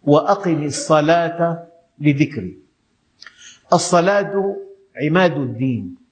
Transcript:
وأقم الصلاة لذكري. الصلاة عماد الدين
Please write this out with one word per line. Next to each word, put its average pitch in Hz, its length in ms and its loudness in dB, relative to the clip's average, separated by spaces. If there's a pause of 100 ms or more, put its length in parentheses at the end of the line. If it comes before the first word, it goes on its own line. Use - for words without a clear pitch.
وأقم 160 600 2
الصلاة 165 1040 0 (320)
لذكري. 143 600 -2 (1120)
الصلاة 196 840 0 (400)
عماد 160 400 2
الدين 120 600 -4 (160)